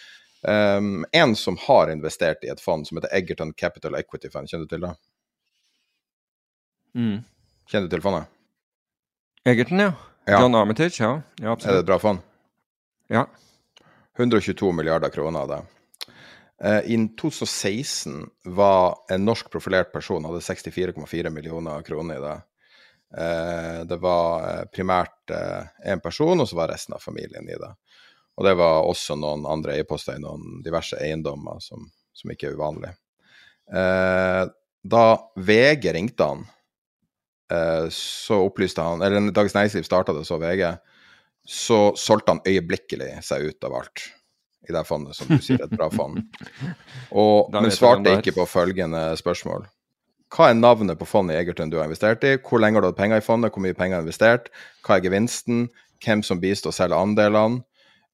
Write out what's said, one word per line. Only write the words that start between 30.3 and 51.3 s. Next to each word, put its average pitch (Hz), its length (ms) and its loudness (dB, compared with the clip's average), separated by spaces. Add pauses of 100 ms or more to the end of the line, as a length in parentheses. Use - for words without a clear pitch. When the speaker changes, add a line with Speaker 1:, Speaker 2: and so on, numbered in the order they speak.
Speaker 1:
diverse 80 380 -6
eiendommer 76 600 -8
som, - 300 -18 (220)
som - 180 -14
ikke 76 180 -10
er 71 80 -8
uvanlig. 76 360 -8 (800)
Eh, 92 720 2 (380)
da 113 320 6 (200)
V 110 400 6
G 95 160 -2
ringte 82 320 -2
han, 71 220 -4 (1040)
eh, 82 400 0
så - 560 -4
opplyste 92 360 -2
han, 85 200 -2
eller 101 300 2
Dagens 101 220 2
Næringsliv 101 300 2
startet 92 320 0
det, 76 100 -8
så 85 120 -4
V 82 180 -2
G, 87 140 0 (760)
så 104 500 4
solgte - 400 2
han 78 100 -8
øyeblikkelig 80 800 -4
seg 73 240 -4
ut - 160 -12
av 65 100 -8
alt - 320 -10 (600)
i 82 40 -8
det 80 140 -4
fondet, 73 300 -8
som - 100 -12
du 147 160 6
sier, 131 220 0
et - 60 -8
bra - 200 -2
fond. 73 300 -4 (480)
Speaker 2:
<laughs> - 420 -16
Speaker 1:
Og, 104 400 4
Speaker 2:
Da 104 100 0
Speaker 1:
men 110 100 4
Speaker 2:
vet - 20 0
jeg 95 80 -2
Speaker 1:
svarte 117 160 6
Speaker 2:
hvem 101 80 -2
det 92 80 6
er. 98 100 4
Speaker 1:
ikke - 160 0
på 87 80 2
følgende 87 540 0 (160)
spørsmål. 87 480 -6 (640)
Hva 160 200 6
er 117 40 6
navnet 110 440 4
på 82 100 -8
fondet 92 260 2